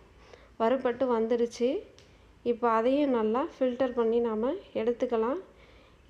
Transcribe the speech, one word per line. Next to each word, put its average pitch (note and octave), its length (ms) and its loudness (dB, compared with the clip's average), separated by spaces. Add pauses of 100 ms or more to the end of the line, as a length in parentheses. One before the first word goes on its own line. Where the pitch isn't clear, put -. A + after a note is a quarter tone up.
(600)
வறுபட்டு B3 440 0 (100)
வந்துடுச்சு. A#3 540 0 (840)
இப்போ A3+ 160 0 (100)
அதையும் C4 420 2
நல்லா A3 240 0 (120)
ஃபில்டர் B3+ 440 0
பண்ணி A#3 280 2
நாம A3+ 260 -2 (280)
எடுத்துக்கலாம். A#3 580 -2 (720)